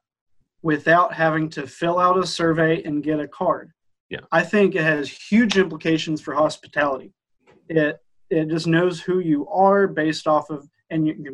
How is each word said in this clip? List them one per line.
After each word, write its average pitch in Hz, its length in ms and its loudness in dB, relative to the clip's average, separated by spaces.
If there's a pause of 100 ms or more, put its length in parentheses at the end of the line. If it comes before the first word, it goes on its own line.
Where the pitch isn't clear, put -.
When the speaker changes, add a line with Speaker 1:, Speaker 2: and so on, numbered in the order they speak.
(600)
Speaker 1:
without 165 520 2
having 156 360 0
to 143 180 -10
fill 170 320 -4
out 180 180 2
a 185 80 0
survey 165 580 0
and 147 200 -6
get 151 160 -2
a 147 80 -8
card. 147 440 -4 (380)
Speaker 2:
Yeah. 147 100 -10 (120)
Speaker 1:
I 165 120 2
think 196 320 2
it 165 80 0
has 151 260 0
huge 208 480 2
implications 160 640 -2
for 139 140 -10
hospitality. 147 760 -2 (560)
It, 156 300 0 (320)
it 160 180 0
just 160 200 -4
knows 170 340 2
who 180 180 -2
you 156 300 -2
are 196 380 4
based 156 400 -2
off 151 240 0
of, 147 180 -12 (220)
and 160 160 0
you, 151 80 -4 (180)